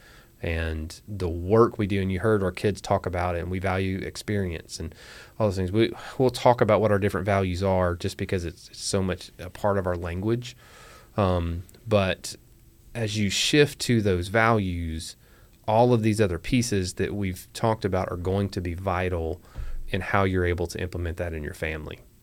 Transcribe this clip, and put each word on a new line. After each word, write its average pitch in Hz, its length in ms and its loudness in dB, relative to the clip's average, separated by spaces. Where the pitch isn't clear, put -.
And 82 640 -4
the 95 220 -4
work 92 500 4
we 104 80 2
do, 98 140 0
and 95 100 0
you 92 80 -2
heard 107 240 2
our 90 80 0
kids 101 280 0
talk - 280 0
about 90 280 -2
it, 85 40 -4
and 85 100 -4
we 92 80 -2
value 95 420 0
experience - 800 -6
and 82 140 -8
all 110 80 4
those 92 80 0
things. 92 160 0
We, 110 200 4
we'll 127 100 4
talk 123 320 4
about 104 200 6
what 107 100 4
our 101 80 4
different 95 260 0
values 95 380 0
are 92 320 2
just 92 220 -6
because 92 280 -4
it's, - 240 -12
it's - 140 -18
so 98 180 0
much 90 380 -4
a 87 100 -14
part 101 300 0
of 92 80 0
our 90 80 0
language. 95 600 -4
Um, 90 460 2
but 98 480 0
as 107 240 -4
you 104 120 0
shift 147 500 2
to 117 220 2
those 90 260 2
values, 92 880 0
all 120 260 6
of 110 100 4
these 110 180 2
other 87 160 2
pieces 101 560 0
that - 220 -4
we've 95 380 -6
talked 110 300 -2
about 92 280 0
are 90 60 -6
going 95 320 0
to 101 120 -6
be 90 140 -4
vital 90 680 -2
in 95 120 -2
how 98 240 2
you're 92 200 2
able 87 220 0
to - 120 -8
implement 87 380 -6
that 87 160 -4
in 78 100 -6
your 71 100 -8
family. 78 460 -8